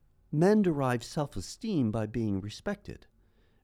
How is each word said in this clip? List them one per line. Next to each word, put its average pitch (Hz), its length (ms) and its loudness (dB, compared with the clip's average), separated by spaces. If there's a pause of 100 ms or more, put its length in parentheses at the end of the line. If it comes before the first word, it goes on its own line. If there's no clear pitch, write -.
(320)
men 196 300 6
derive 135 420 0
self-esteem 143 840 -4
by 110 160 -4
being 107 340 -2
respected. - 680 -10 (580)